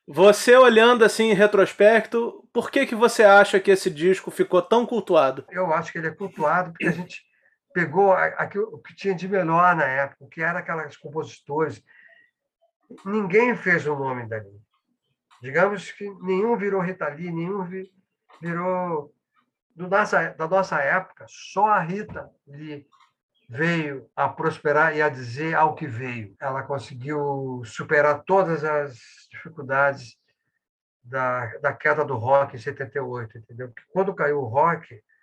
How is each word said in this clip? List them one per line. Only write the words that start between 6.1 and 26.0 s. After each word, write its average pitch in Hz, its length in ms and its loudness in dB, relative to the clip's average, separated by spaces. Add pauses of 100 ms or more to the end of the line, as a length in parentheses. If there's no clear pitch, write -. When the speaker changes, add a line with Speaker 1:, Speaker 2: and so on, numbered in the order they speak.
Speaker 2:
cultuado 170 600 -4
porque - 160 -6
a 175 40 2
gente - 300 -12 (520)
pegou 180 380 2
a, 165 140 2
aquilo, 170 400 -4 (100)
o 131 40 -18
que - 140 -20
tinha 190 220 -4
de 175 120 -8
melhor 180 460 2
na 156 120 0
época, 135 400 -6
o - 20 -20
que 160 140 -14
era 170 180 -4
aquelas 160 380 -10
compositores. 147 840 -8 (1200)
Ninguém 214 500 0
fez 170 320 -2
o 147 80 -2
nome 131 320 -6
dali. 107 240 -12 (920)
Digamos 170 500 -2
que 202 180 -12 (120)
nenhum 190 360 -2
virou 196 240 -2
Rita 175 260 -6
Lee, 165 240 -10
nenhum 175 320 -6
vi-, 190 280 -12 (500)
virou 175 720 -6 (640)
do 175 120 -12
nossa, 196 440 0
da 160 160 -8
nossa 185 340 0
época, 151 480 -4
só - 380 -2
a 208 120 2
Rita 170 500 -8 (160)
Lee 147 400 -16 (680)
veio 151 640 -4
a 143 140 0
prosperar 156 640 0
e 151 60 0
a 151 80 2
dizer 131 460 -6
ao 156 200 2
que 160 120 -10
veio. 117 520 -10